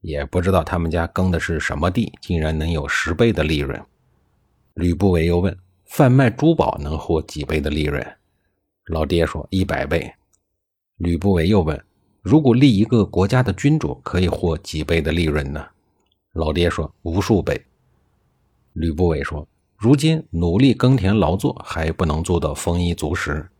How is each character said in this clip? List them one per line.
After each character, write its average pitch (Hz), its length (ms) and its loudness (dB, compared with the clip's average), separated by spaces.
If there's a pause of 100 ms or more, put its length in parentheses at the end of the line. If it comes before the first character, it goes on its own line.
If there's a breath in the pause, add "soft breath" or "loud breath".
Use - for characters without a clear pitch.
也 71 240 -6
不 90 160 -2
知 92 100 0
道 87 120 2
他 87 160 -2
们 82 100 0
家 85 160 0
耕 92 240 0
的 82 100 0
是 80 200 -4
什 - 180 -6
么 87 140 0
地， - 280 -4
竟 87 200 -4
然 78 180 -2
能 78 140 -2
有 78 160 -4
十 - 260 -4
倍 117 180 2
的 78 120 -2
利 78 160 -2
润。 67 200 -6 (920)
吕 87 220 0
不 95 160 2
韦 82 160 2
又 87 120 2
问 92 160 -2 (300)
：“贩 131 260 4
卖 131 160 6
珠 151 280 2
宝 - 260 0
能 73 160 -6
获 80 240 -2
几 76 240 -10
倍 78 160 -2
的 73 80 -2
利 76 140 -2
润？” - 200 -4 (840)
老 78 160 -2
爹 80 220 2
说 - 240 -8
：“一 92 120 0
百 69 220 -4
倍。” 80 260 -4 (840)
吕 85 180 0
不 95 180 0
韦 85 140 2
又 101 140 4
问 78 180 -2 (440)
：“如 139 180 4
果 123 140 4
立 131 200 6
一 98 80 4
个 110 220 4
国 92 220 0
家 127 160 2
的 98 100 0
君 143 240 2
主， - 160 -4 (100)
可 - 160 -4
以 92 80 2
获 82 300 -2
几 76 260 -8
倍 82 160 0
的 78 120 -2
利 82 140 0
润 73 280 -2
呢？” 65 100 -10 (680)
老 80 180 -4
爹 85 160 2
说 82 240 -4 (120)
：“无 85 180 -2
数 101 180 2
倍。” - 240 -4 (1120)
吕 80 180 -4
不 80 140 0
韦 76 180 0
说 76 240 -10 (300)
：“如 120 180 4
今 156 360 0
努 85 260 0
力 131 160 6
耕 127 240 4
田 95 180 2
劳 95 200 2
作， - 280 -4
还 80 280 -4
不 90 160 -2
能 78 160 -2
做 87 160 0
到 76 160 -4
丰 87 260 -2
衣 85 140 0
足 76 180 -4
食。 90 340 -6 (120)